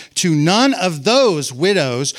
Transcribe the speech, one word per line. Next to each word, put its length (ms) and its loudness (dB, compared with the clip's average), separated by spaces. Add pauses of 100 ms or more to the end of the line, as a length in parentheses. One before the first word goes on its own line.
(160)
"to 180 0
none 400 2
of 300 -4
those 460 2
widows, 680 -2